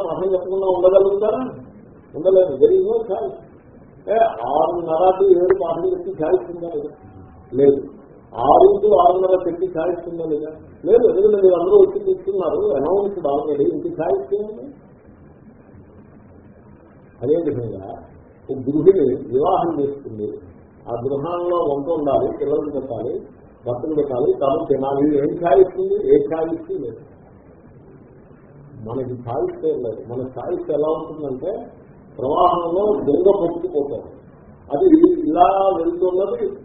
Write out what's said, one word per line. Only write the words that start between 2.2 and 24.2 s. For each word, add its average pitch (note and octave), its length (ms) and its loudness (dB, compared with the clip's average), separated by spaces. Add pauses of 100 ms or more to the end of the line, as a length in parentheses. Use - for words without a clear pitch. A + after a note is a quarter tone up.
There D3+ 160 8
is F#3 120 2
no A#3 80 0 (120)
choice. - 280 -6 (720)
ఏ, G#3 80 0 (340)
ఆరున్నర E3 520 0 (160)
to G3 60 4 (160)
ఏడు F#3 220 4
పాఠం E3+ 300 -4
చెప్పి - 180 -6 (120)
ఛాయిస్ F3 280 0
ఉందా E3+ 240 -10
లేదా? D3 180 -8 (600)
లేదు. C#3 280 4 (520)
ఆరు A#2+ 340 6 (120)
to G#3+ 180 2
ఆరున్నర F#3 420 4
పెట్టి F3 280 -6
ఛాయిస్ E3+ 400 -4
ఉందా E3 200 -8
లేదా? D3+ 240 -6 (320)
లేదు, A3 240 6
ఎందుకంటే G3 340 4
మీరు F#3 160 6
అందరూ F#3 240 4
వచ్చి - 180 4
కూర్చున్నారు, F#3+ 640 -2 (140)
అనౌన్స్‌డ్ F3 520 -2
already, C#3+ 440 0
ఇంక - 220 -4
ఛాయిస్ F#3+ 400 -4
ఏముంది? G#3+ 320 -6 (2500)
అదేవిధంగా A#2 640 -4 (640)
ఒక C3 140 -8
గృహిణి D#3 420 2 (220)
వివాహం E3+ 460 0
చేస్తుంది, B2 560 -6 (540)
ఆ A2+ 180 -10
గృహంలో E3+ 640 -4
వంట C#3+ 320 -4
ఉండాలి, C#3+ 420 0
పిల్లలు D3 340 -2
పెట్టాలి, B2 420 -6 (500)
బట్టలు D#3 320 -6
పెట్టాలి, C#3 340 -2 (100)